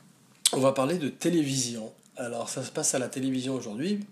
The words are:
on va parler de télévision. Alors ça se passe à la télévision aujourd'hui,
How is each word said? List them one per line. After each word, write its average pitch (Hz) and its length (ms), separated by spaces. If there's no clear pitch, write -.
on 143 80
va 131 120
parler 139 260
de 139 120
télévision. 135 840
Alors 117 340
ça 131 140
se 113 60
passe - 240
à 139 60
la 123 80
télévision 131 480
aujourd'hui, 135 560